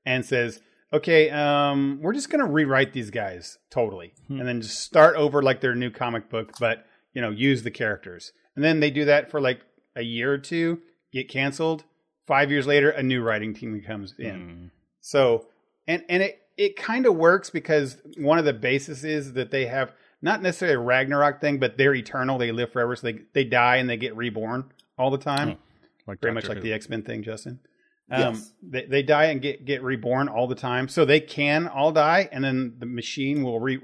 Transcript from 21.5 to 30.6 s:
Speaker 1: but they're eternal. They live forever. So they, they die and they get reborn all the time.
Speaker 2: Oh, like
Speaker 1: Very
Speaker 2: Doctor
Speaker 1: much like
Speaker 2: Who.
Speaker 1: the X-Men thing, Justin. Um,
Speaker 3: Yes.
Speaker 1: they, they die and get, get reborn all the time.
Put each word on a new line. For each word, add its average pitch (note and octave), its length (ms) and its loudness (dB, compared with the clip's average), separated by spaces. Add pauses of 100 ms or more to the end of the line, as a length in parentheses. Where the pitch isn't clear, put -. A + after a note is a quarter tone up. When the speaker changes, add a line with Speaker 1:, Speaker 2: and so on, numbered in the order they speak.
Speaker 1:
but B2 180 -2
they're C#3 160 6
eternal. C3 460 -4
They A#2 120 -2
live A#2 200 -4
forever. B2 240 -2
So A#2+ 160 -6
they, A2 80 -10 (140)
they C#3 100 2
die B2 320 4
and B2+ 140 2
they A#2+ 80 -4
get A2 180 -6
reborn A#2 560 -6 (260)
all C3 140 0
the C#3 80 -2
time. C#3+ 300 -4
Speaker 2:
Oh, - 80 -10 (500)
like G2 140 -12
Speaker 1:
Very A#2 100 0
Speaker 2:
Doctor - 20 -2
Speaker 1:
much G#2+ 160 -6
like G#2 80 -6
Speaker 2:
Who. F#2 60 -12
Speaker 1:
the G#2+ 100 -4
X-Men A2 300 -8
thing, A2+ 200 -10
Justin. A2 360 -14 (500)
Um, B2+ 100 -2 (140)
Speaker 3:
Yes. - 200 -14 (100)
Speaker 1:
they, B2+ 220 -8
they C3+ 180 0
die D3 220 4
and D3 160 2
get, C3 240 -6
get C3 180 -4
reborn B2+ 460 -2
all A#2 180 -2
the B2 80 -4
time. B2+ 320 -4